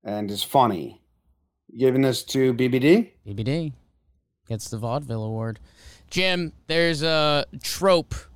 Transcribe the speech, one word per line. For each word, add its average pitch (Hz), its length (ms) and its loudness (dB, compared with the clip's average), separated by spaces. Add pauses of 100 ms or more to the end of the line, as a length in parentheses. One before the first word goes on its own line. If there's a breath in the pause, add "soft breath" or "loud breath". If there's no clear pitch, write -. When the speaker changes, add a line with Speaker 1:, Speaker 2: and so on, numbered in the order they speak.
Speaker 1:
And 104 280 -6
is 101 120 -6
funny. 107 580 0 (760)
Giving 131 240 4
this 131 240 0
to 131 280 0
B 127 140 0
B 127 120 0
D? 180 340 4 (120)
Speaker 2:
B 104 80 -12
B 107 100 -8
D 151 300 -4 (760)
gets 110 220 -8
the 117 80 -8
vaudeville 117 460 -6
award. 110 360 -6 (500 soft breath)
Jim, 180 440 0 (140)
there's 165 360 2
a 151 420 2 (160)
trope 180 540 2 (200)